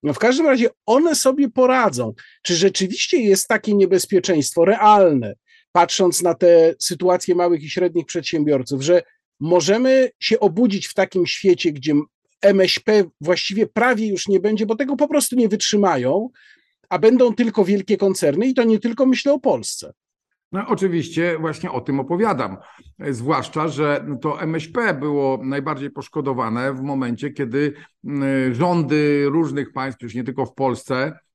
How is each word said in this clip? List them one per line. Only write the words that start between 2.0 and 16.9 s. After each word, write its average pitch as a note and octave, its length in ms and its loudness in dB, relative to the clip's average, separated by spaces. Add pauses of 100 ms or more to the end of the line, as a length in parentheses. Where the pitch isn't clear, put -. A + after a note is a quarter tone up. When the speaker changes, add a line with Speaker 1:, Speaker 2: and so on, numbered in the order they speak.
Speaker 1:
Czy F3 120 -2
rzeczywiście F#3+ 640 0
jest G3+ 300 2
takie G#3+ 260 0
niebezpieczeństwo F3+ 880 2
realne, F#3+ 720 4 (380)
patrząc F3 500 2
na F3 120 2
tę E3+ 440 6
sytuację F3+ 560 -2
małych F3 280 0
i D3+ 80 -14
średnich E3+ 360 -2
przedsiębiorców, D3 760 -2
że E3+ 200 4 (380)
możemy A3 720 2 (100)
się A3 200 0
obudzić G3 460 0
w - 80 -14
takim F#3+ 320 0
świecie, F3 460 0
gdzie D3 220 -4 (480)
M G3 180 4
S F#3 180 2
P G#3 260 2 (160)
właściwie F3+ 460 -2
prawie A3+ 420 0
już F#3+ 200 -4
nie G3 120 2
będzie, G#3+ 260 -2
bo A3 100 -4
tego C#4 200 -4
po D4 120 0
prostu D4 280 -2
nie A#3 120 2
wytrzymają, F#3+ 800 0 (600)
a F3+ 100 -2